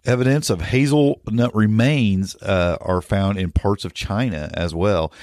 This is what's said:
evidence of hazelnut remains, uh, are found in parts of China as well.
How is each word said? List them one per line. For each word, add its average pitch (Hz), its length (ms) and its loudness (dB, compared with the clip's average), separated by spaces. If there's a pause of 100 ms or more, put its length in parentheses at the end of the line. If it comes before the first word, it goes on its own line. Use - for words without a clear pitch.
evidence 127 440 0
of 87 120 -2
hazelnut 127 920 0
remains, 107 800 2
uh, 87 440 0
are 90 200 -2
found 98 360 0
in 92 140 -4
parts - 340 0
of 90 80 -10
China 98 640 -4
as 82 180 -4
well. 85 500 0